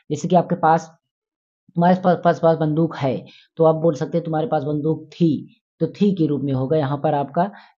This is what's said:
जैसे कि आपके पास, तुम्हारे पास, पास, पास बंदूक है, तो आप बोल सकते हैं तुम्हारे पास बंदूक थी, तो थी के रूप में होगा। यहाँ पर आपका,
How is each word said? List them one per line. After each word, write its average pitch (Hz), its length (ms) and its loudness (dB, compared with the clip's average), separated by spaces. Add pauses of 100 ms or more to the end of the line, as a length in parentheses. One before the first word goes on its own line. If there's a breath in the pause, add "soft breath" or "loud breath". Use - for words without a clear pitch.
जैसे 147 180 -4
कि 185 80 2
आपके 175 220 2
पास, 165 320 2 (840)
तुम्हारे 180 280 2
पास, 175 200 2
पास, 170 160 2
पास 165 200 4
बंदूक 160 380 0
है, 131 180 -2 (440 loud breath)
तो 160 60 4
आप 160 120 4
बोल 160 180 0
सकते 160 220 -6
हैं 156 80 -2
तुम्हारे 160 220 -4
पास 156 180 -2
बंदूक 151 460 -4
थी, 165 200 2 (500 loud breath)
तो 160 100 0
थी 202 220 0
के 165 140 0
रूप 143 160 -2
में 139 100 -2
होगा। 131 240 -2
यहाँ 143 200 -2
पर 151 160 -2
आपका, 143 300 -2 (360 loud breath)